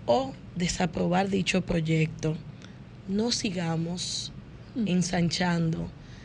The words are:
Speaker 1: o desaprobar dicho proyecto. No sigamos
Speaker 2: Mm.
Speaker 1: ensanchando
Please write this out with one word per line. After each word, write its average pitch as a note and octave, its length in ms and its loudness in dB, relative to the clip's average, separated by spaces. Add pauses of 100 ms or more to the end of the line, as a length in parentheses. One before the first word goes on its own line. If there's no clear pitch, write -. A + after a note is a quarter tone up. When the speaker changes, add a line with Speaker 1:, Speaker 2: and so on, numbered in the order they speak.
Speaker 1:
o C4 280 4 (220)
desaprobar F3+ 760 2
dicho F#3+ 320 2
proyecto. D#3+ 760 2 (720)
No G#3+ 240 2
sigamos E3+ 1000 -2 (440)
Speaker 2:
Mm. A3 120 2
Speaker 1:
ensanchando E3+ 1000 2 (360)